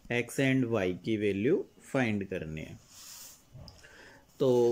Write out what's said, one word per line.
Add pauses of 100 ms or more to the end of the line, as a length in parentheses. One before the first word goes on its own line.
(140)
x
and
y (160)
की
वैल्यू (280)
फाइंड
करनी
है। (1600)
तो (240)